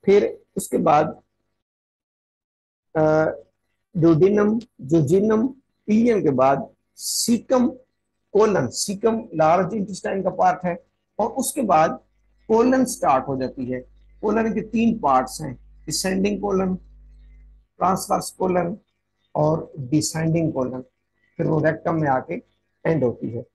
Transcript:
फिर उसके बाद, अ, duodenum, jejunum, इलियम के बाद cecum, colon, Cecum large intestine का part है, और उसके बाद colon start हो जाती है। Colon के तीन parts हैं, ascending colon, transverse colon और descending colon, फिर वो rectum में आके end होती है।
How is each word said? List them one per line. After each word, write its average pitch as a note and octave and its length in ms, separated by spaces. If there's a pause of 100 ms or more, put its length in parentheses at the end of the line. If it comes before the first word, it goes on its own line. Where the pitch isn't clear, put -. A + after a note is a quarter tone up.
फिर G#3 380 (140)
उसके F#3+ 220
बाद, D#3+ 420 (1800)
अ, D#3 280 (720)
duodenum, G3 600 (220)
jejunum, G3 680 (400)
इलियम A3 340
के D3+ 80
बाद C3+ 380 (280)
cecum, - 720 (640)
colon, G3 360
Cecum A3 560 (100)
large E3+ 400
intestine G3 480
का F3+ 80
part F3+ 340
है, F3 220 (320)
और G#3+ 100
उसके - 340
बाद D#3+ 380 (480)
colon B3+ 360
start C#3 440
हो C3+ 80
जाती B2+ 300
है। B2+ 140 (420)
Colon G#3+ 320
के G#3+ 60
तीन A3+ 380
parts C3 420
हैं, C3+ 180 (280)
ascending F#3+ 540
colon, F#3+ 340 (1040)
transverse F#3 520
colon F3+ 460 (600)
और D#3 420
descending D#3+ 720
colon, B2+ 320 (520)
फिर E3 100
वो D#3 140
rectum D#3 340
में D#3 140
आके C3 260 (520)
end D#3+ 180
होती B2 260
है। A#2 120 (120)